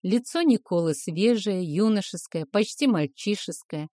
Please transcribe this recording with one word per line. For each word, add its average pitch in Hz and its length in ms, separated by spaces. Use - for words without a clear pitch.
Лицо 240 420
Николы 175 500
свежее, 196 680
юношеское, 180 840
почти 208 420
мальчишеское 160 1080